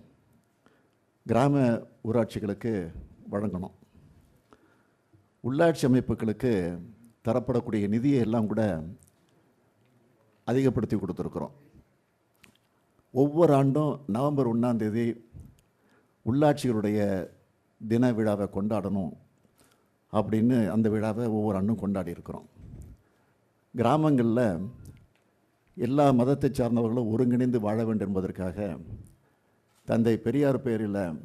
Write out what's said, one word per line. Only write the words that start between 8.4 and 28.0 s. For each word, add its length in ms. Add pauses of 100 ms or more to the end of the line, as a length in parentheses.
கூட 100 (1900)
அதிகப்படுத்தி 520
கொடுத்துருக்குறோம். 560 (1600)
ஒவ்வொரு 480
ஆண்டும் 300 (260)
நவம்பர் 360
ஒண்ணாம் 300
தேதி 240 (1200)
உள்ளாட்சிகளுடைய 840 (720)
தின 380
விழாவை 300 (100)
கொண்டாடணும் 520 (1040)
அப்படின்னு 460 (160)
அந்த 200
விழாவை 320 (100)
ஒவ்வொரு 240
ஆண்டும் 220
கொண்டாடி 340
இருக்கிறோம். 300 (1300)
கிராமங்கள்ல 680 (1400)
எல்லா 280 (140)
மதத்தை 300
சார்ந்தவர்களும் 600
ஒருங்கிணைந்து 540
வாழ 120 (100)
வேண்டும் 220